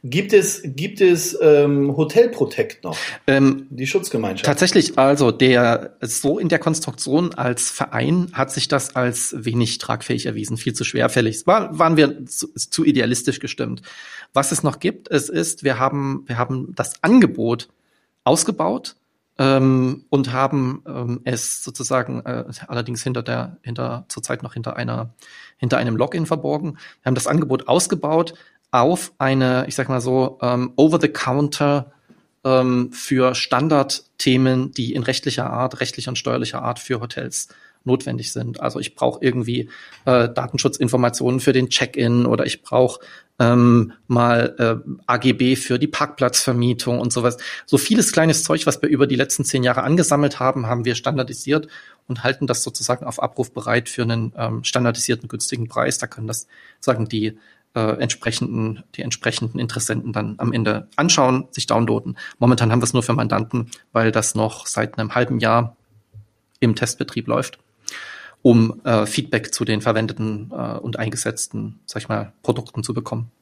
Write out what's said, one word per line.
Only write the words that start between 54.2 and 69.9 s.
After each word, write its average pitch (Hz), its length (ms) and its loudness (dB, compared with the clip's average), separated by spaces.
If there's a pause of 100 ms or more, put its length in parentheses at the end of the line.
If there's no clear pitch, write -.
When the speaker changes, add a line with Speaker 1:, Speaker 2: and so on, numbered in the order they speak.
Speaker 2:
ähm, 113 260 -6
standardisierten, 120 680 -2
günstigen 117 380 -6
Preis. 123 320 -2
Da 123 80 -8
können 110 220 -10
das, - 180 -8 (320)
sagen 113 300 0
die, 107 280 -4 (380)
äh, 110 240 0
entsprechenden, 113 880 -4 (100)
die - 80 -10
entsprechenden 117 560 -6
Interessenten 117 540 -4
dann 107 260 -4
am 120 140 -2
Ende 107 420 -2
anschauen, 135 560 2
sich - 160 -8
downloaden. 113 500 0 (220)
Momentan 123 320 4
haben 120 100 4
wir - 40 0
es 123 80 -2
nur 123 100 2
für 117 120 0
Mandanten, 113 560 -2 (220)
weil 113 200 2
das 113 240 -2
noch 110 300 -4
seit 110 320 -4
einem 110 180 -4
halben 120 240 0
Jahr 117 340 2 (840)
im 113 160 4
Testbetrieb - 500 -4
läuft, - 320 -4 (840)
um, 117 420 6
äh, 110 220 2
Feedback - 480 -4
zu 113 100 -4
den 107 160 -2
verwendeten, 110 720 -2